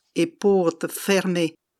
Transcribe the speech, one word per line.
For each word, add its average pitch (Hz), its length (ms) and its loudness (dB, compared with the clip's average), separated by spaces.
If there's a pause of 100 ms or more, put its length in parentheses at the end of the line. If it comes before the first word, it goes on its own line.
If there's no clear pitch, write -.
(120)
e 165 140 0
porte 175 600 0
fermé, 175 640 -2 (260)